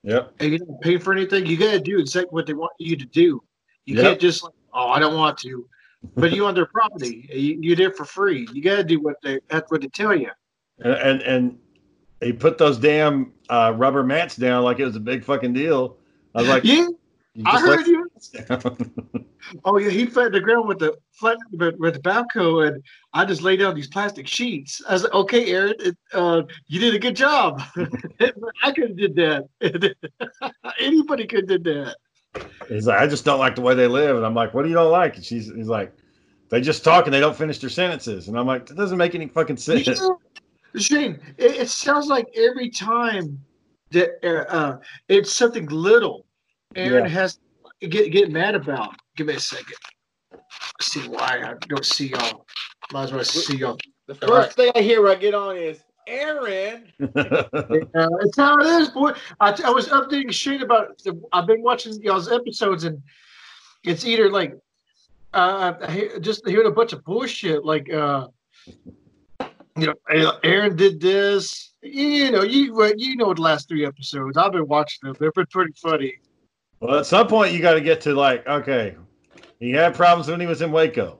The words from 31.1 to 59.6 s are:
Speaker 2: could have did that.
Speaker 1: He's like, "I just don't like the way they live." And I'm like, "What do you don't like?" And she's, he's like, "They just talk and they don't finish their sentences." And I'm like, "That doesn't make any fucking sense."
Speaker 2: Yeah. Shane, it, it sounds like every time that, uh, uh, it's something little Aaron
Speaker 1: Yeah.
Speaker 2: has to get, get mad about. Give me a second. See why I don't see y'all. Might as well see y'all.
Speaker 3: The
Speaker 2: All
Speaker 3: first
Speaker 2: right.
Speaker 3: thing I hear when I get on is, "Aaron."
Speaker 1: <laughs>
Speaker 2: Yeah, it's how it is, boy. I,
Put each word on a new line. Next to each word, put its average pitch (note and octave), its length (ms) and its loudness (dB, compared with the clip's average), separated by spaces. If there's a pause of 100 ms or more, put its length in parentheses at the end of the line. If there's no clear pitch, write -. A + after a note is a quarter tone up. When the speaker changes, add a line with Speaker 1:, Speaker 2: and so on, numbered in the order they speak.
Speaker 2:
could G3+ 140 -2 (100)
have F3+ 120 0
did - 20 -16
that. C#3+ 320 -6 (760)
Speaker 1:
He's G#2+ 160 -4
like, G#2 140 4
"I D3 60 4
just D3 200 -4
don't C#3+ 120 2
like C3 160 2
the B2 60 -6
way B2 140 4
they B2+ 120 4
live." C3+ 300 2
And A2+ 80 0
I'm A2+ 100 -2
like, A2+ 200 -2
"What C3+ 80 -2
do D#3+ 80 -2
you E3 40 -2
don't E3 160 4
like?" E3+ 260 2
And F2+ 80 -18
she's, A2 300 -10
he's A2 140 -8
like, G#2 240 -4 (560)
"They B2 140 0
just D3+ 200 -2
talk E3+ 220 6
and D3+ 80 -2
they C#3 80 4
don't D3 160 2
finish D#3 220 -6
their C3+ 120 -10
sentences." B2 580 -6
And A2+ 100 -4
I'm B2 80 -2
like, C3 200 -2
"That D3+ 120 -16
doesn't F#3 200 -4
make E3+ 160 0
any D#3+ 140 -8
fucking D#3 300 -2
sense." D3+ 280 0
Speaker 2:
Yeah. F#4+ 220 0 (720)
Shane, C#4 400 -2 (160)
it, C4 200 4
it C4 120 -4
sounds D4 400 -2
like C4 260 0
every A#3+ 360 0
time G3+ 680 -4 (520)
that, F3 340 0
uh, E3 260 -2
uh, D3 280 -4 (300)
it's G3+ 280 2
something A#3 300 0
little F3+ 580 2 (500)
Aaron B3+ 300 2
Speaker 1:
Yeah. - 60 -2
Speaker 2:
has - 280 -2 (440)
to F#3 60 -8
get, F#3+ 220 2
get F#3+ 220 4
mad F#3+ 220 0
about. C3+ 400 -6 (220)
Give D3+ 120 -4
me C#3+ 60 -4
a B2+ 40 -8
second. - 380 -10 (1040)
See C3+ 280 -6
why B2 360 -4
I A#2 100 -12 (140)
don't C#3 180 -6
see C#3 220 -4
y'all. A#2+ 360 -6 (480)
Might C#3 120 -6
as C3 80 -8
well C3 100 -6
see D3+ 360 -4
y'all. B2 200 -6 (300)
Speaker 3:
The C#3 60 -16
Speaker 2:
All - 40 -20 (160)
Speaker 3:
first - 240 4
Speaker 2:
right. B3 140 4
Speaker 3:
thing - 20 -
I A#3 100 4
hear A3 180 4
when G3 100 6
I - 20 6
get G3+ 200 0
on G3 220 -4
is, D#3+ 280 -8 (240)
"Aaron." A#3 880 -6
Speaker 1:
<laughs> C#3 160 -8
Speaker 2:
Yeah, D#3 960 -2 (140)
it's G#3 140 0
how C#4+ 220 6
it D4+ 80 6
is, E4 220 4
boy. C#4 240 0 (280)
I, G#3 120 6 (120)